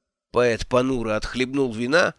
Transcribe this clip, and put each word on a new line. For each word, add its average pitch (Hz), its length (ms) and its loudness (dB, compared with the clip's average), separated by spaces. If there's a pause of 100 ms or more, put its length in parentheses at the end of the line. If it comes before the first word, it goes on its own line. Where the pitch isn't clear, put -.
(320)
Поэт 120 360 0
понуро 123 480 0
отхлебнул 127 560 -2
вина, 120 480 0